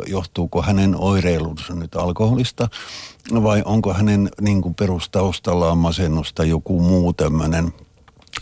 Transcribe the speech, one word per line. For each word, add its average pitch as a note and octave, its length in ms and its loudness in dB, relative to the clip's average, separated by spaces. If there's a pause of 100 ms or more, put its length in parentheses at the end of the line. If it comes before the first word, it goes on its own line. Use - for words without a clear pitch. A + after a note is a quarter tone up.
johtuuko F2 560 -4
hänen G2 340 2
oireilunsa F2 800 0
nyt E2 200 -8
alkoholista A2 720 0 (760)
vai G#2 220 4
onko G2+ 300 0
hänen G2+ 340 2 (120)
niin G2+ 220 2
kuin E2+ 120 -4
perustaustallaan F2+ 1040 0
masennusta E2 680 0
joku E2 360 0
muu F2 320 4
tämmönen D#2 600 0 (680)